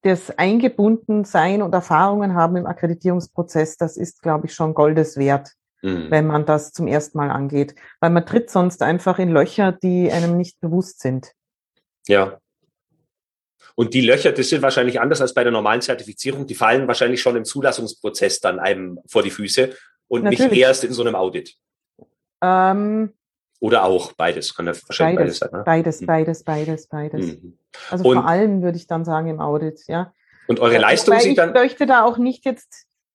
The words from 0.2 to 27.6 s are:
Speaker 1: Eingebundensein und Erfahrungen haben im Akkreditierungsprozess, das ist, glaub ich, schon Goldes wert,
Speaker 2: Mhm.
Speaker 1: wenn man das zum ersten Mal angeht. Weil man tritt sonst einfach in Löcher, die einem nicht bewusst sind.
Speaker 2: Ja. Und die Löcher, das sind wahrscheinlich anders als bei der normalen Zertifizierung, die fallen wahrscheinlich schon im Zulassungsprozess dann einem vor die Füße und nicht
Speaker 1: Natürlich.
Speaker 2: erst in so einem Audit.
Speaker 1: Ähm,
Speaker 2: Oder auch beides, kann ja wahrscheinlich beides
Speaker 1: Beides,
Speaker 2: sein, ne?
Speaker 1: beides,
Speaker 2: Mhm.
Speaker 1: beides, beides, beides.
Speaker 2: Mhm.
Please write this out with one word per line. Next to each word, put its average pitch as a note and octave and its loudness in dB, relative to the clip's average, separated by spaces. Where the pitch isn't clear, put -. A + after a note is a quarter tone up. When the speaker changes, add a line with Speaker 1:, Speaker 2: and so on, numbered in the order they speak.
Speaker 1:
Eingebundensein G#3 0
und F3+ -2
Erfahrungen F#3+ 2
haben E3+ 2
im F3 -2
Akkreditierungsprozess, E3+ -4
das E3 -4
ist, - -10
glaub D#3 -2
ich, - -12
schon D#3+ -4
Goldes D#3 2
wert, C#3 0
Speaker 2:
Mhm. F#2+ -4
Speaker 1:
wenn D#3 2
man D3+ 0
das D3+ -2
zum E3+ -4
ersten D3+ -2
Mal C#3+ -2
angeht. C#3+ -4
Weil E3+ 2
man E3+ 2
tritt A#3 -2
sonst F3+ 0
einfach F3 0
in F#3 0
Löcher, F3+ 2
die F3+ 0
einem E3+ 0
nicht F3 -6
bewusst F3 -4
sind. C3 -6
Speaker 2:
Ja. F#2+ 2
Und A#2 0
die B2+ 4
Löcher, C3 6
das C3 -2
sind D3+ 2
wahrscheinlich B2+ 2
anders C3 0
als B2+ 0
bei B2 2
der A#2+ 2
normalen A2 0
Zertifizierung, C3 -8
die - -10
fallen B2 2
wahrscheinlich B2 0
schon B2 0
im A2 -4
Zulassungsprozess A#2 -4
dann F#2 -2
einem F2+ -4
vor A2 0
die G2+ -2
Füße B2+ -2
und A#2 -4
nicht G3 2
Speaker 1:
Natürlich. B3 4
Speaker 2:
erst C3 4
in A#2+ -4
so A#2+ -4
einem A2+ -2
Audit. F#2+ -6
Speaker 1:
Ähm, G3+ 0
Speaker 2:
Oder G#2+ 2
auch F#2 0
beides, E2+ -4
kann E2+ -8
ja E2+ -4
wahrscheinlich E3 -2
beides E3+ -2
Speaker 1:
Beides, - -
Speaker 2:
sein, - -4
ne? - -10
Speaker 1:
beides, E3 0
Speaker 2:
Mhm. - -10
Speaker 1:
beides, D#3+ -2
beides, D#3 -6
beides. D3+ -8
Speaker 2:
Mhm. - -20